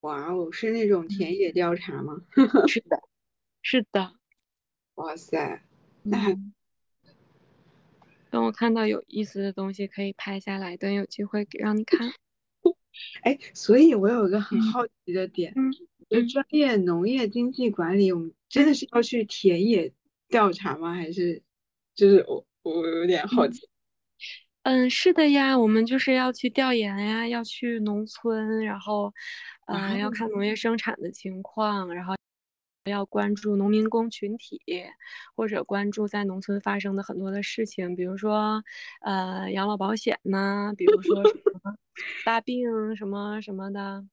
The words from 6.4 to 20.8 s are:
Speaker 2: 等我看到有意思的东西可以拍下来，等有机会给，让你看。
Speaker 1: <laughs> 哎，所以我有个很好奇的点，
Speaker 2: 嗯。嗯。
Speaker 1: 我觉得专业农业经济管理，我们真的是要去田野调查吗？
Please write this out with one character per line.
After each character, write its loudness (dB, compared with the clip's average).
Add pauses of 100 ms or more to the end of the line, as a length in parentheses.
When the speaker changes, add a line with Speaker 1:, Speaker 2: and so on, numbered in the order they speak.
Speaker 2:
等 0
我 2
看 0
到 0
有 -2
意 -6
思 -8
的 -4
东 -6
西 -6
可 -8
以 -6
拍 -8
下 -8
来， -8
等 -4
有 -2
机 -10
会 -4
给， -14
让 0
你 -2
看。 0 (520)
Speaker 1:
<laughs> 4 (440)
哎， 2 (160)
所 4
以 10
我 4
有 2
个 0
很 -2
好 0
奇 -10
的 -2
点， -4
Speaker 2:
嗯。 2
嗯。 -4 (360)
Speaker 1:
我 2
觉 6
得 0
专 -2
业 4
农 2
业 0
经 -2
济 -2
管 0
理， 6
我 0
们 -8 (160)
真 6
的 6
是 -2
要 4
去 0
田 2
野 2 (380)
调 4
查 -6
吗？ -6